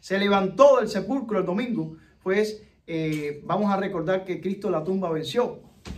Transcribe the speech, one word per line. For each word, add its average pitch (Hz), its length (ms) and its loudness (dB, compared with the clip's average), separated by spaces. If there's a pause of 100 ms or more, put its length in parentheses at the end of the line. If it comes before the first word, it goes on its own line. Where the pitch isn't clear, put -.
se 190 180 -2
levantó 202 600 6
del 214 100 0
sepulcro 214 500 -2
el 180 60 2
domingo, 180 520 -4 (260)
pues, 208 400 0 (240)
eh, 151 580 -4
vamos 202 260 0
a 196 60 2
recordar 185 480 -2
que 165 160 -6
Cristo 196 300 -4
la 160 120 0
tumba 185 280 -2
venció. 160 500 -2 (380)